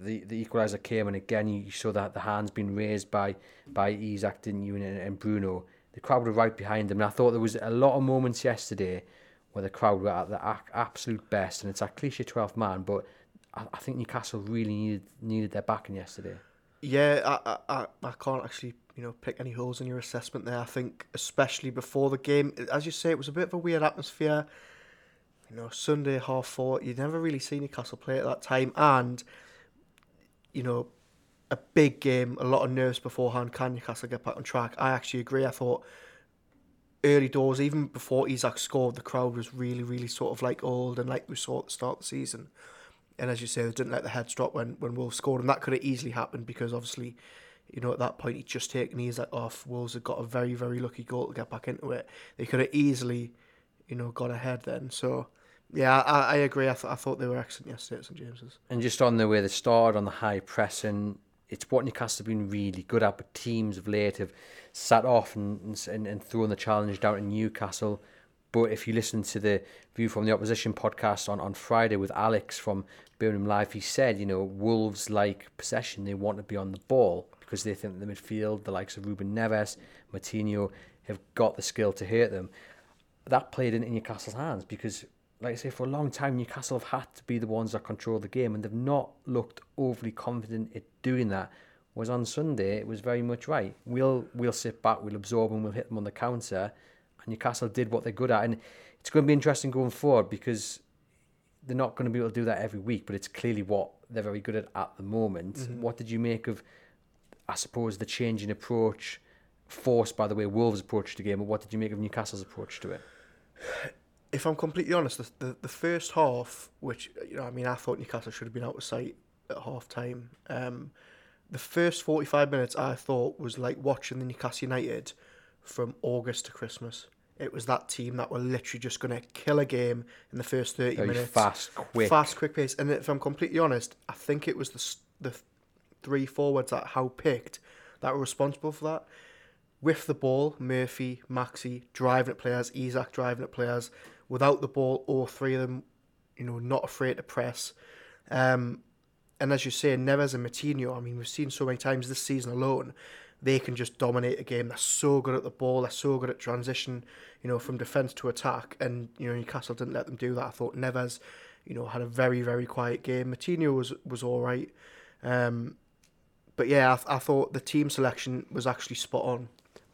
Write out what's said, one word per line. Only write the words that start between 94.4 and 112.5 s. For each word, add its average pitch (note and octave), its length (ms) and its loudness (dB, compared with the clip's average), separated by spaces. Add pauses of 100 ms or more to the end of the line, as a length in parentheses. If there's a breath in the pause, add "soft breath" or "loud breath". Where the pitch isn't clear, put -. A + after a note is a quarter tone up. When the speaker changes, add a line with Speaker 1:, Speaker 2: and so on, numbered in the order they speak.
Speaker 1:
sit - 300 -6
back, A2 200 4
we'll G#2 140 -6
absorb, A2 360 2
and A2 120 -2
we'll G#2 80 -4
hit A2+ 160 -4
them A2 100 -4
on G#2 60 -4
the G2+ 60 -4
counter." G#2+ 640 -2 (520 soft breath)
And - 40 -14
Newcastle A#2+ 400 -2
did A2 220 0
what A2+ 140 0
they're A#2 80 -4
good A#2+ 180 0
at. G#2+ 140 6
And A#2 140 0 (420 loud breath)
it's - 100 -10
gonna D3+ 160 6
be D3+ 60 8
interesting C#3 380 4
going B2+ 200 2
forward A#2+ 380 6
because G#2+ 520 -4 (840)
they're B2+ 100 -4
not B2+ 200 2
gonna B2 140 0
be A#2 80 0
able A#2 100 2
to G2+ 60 -6
do A#2+ 100 0
that A2+ 140 2
every G#2 220 -4
week, G#2+ 260 -2
but G2+ 80 -6
it's - 140 -6
clearly A2 340 -2
what G2 280 0 (200)
they're A2 120 -4
very G#2 180 -4
good G#2+ 160 -4
at G#2+ 180 -4
at - 240 -4
the F#2+ 40 -10
moment. G2 540 -2
Speaker 2:
Mm-hmm. A#2+ 240 -8
Speaker 1:
What A#2 160 -2
did A2+ 140 -10
you A2+ 80 -2
make A2+ 300 0
of, G#2+ 140 -4 (840 soft breath)
I - 60 -2
suppose, A2+ 420 -2
the A#2 100 -4
change A2+ 360 0
in G#2 80 -4
approach A2 680 0 (460 soft breath)
forced A#2 500 4
by A2 100 2
the G#2 80 0
way G#2 100 0
Wolves G#2 360 4
approached - 360 -2
the G2+ 60 -10
game, G2+ 160 0
but G#2 60 -2
what G#2+ 180 -2
did - 100 -16
you A2 60 -2
make A2 140 -2
of G#2 60 -6
Newcastle's G#2 440 -4
approach - 380 -12